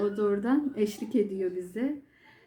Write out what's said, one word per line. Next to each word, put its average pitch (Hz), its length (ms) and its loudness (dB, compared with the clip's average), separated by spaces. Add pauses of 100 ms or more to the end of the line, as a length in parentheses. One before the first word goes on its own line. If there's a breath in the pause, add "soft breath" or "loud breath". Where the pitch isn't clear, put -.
o 202 160 0
da 208 60 0
oradan 240 540 2
eşlik 214 380 0
ediyor 190 400 0
bize. 233 460 -4 (460 soft breath)